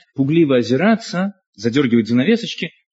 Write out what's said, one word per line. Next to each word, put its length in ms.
пугливо 420
озираться, 760
задергивать 520
занавесочки, 600